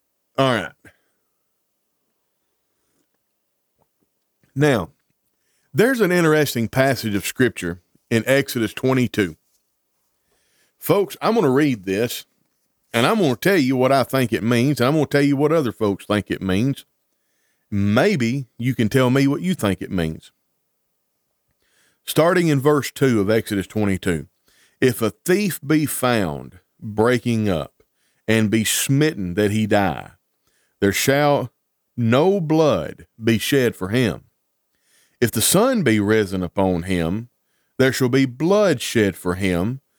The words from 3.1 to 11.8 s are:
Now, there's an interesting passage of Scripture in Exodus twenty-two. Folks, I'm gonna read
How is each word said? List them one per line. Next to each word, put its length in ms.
Now, 340
there's 300
an 100
interesting 560
passage 460
of 120
Scripture 560
in 160
Exodus 480
twenty-two. 640
Folks, 420
I'm 140
gonna 160
read 340